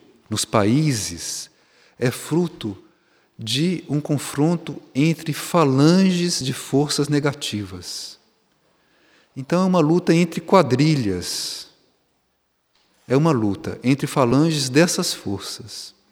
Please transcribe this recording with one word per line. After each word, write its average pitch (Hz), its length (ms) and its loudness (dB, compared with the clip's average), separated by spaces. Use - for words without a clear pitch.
nos - 160 -4
países, 110 1040 0
é 127 140 0
fruto 151 640 -4
de 135 500 -2
um 147 100 0
confronto 147 800 -2
entre 156 400 0
falanges 175 1080 4
de 131 140 -4
forças 143 560 0
negativas. 107 1080 -6
Então 160 280 0
é - 20 2
uma 185 140 4
luta 170 340 4
entre 175 260 2
quadrilhas, 127 1300 0
é 127 100 2
uma 160 140 4
luta 104 520 -2
entre 139 240 0
falanges 139 640 2
dessas 170 440 2
forças. - 800 -10